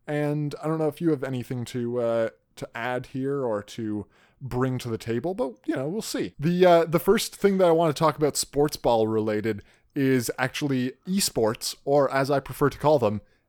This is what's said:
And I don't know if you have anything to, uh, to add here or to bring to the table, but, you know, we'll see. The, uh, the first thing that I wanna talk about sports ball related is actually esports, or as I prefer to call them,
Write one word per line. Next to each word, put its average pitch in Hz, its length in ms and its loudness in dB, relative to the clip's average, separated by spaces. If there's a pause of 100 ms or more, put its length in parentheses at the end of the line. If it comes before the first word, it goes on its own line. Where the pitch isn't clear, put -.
And 147 560 -4
I 151 60 -4
don't 160 100 -2
know 156 80 0
if 147 140 -4
you 170 100 0
have 135 140 -2
anything 127 420 -6
to, 120 340 -4
uh, 117 280 0 (260)
to - 180 -12
add 123 340 -4
here 135 380 -4
or 107 200 -2
to 107 420 -8 (340)
bring 127 380 -2
to 123 100 -10
the 113 80 -4
table, 117 380 -4
but, 247 200 -6 (120)
you 320 80 -2
know, 139 140 -4
we'll 208 140 -6
see. - 360 -6
The, 175 260 2
uh, 170 200 8
the 165 160 0
first - 340 2
thing 196 240 2
that 185 80 6
I 170 60 6
wanna 165 200 4
talk 156 240 2
about 147 200 0
sports - 400 0
ball 113 320 2
related 110 560 -2 (280)
is 131 460 0
actually 131 540 -2 (120)
esports, 123 680 -2 (100)
or 143 300 2
as 135 160 0
I 139 80 2
prefer 139 320 0
to - 80 -8
call 147 220 4
them, 104 200 0 (280)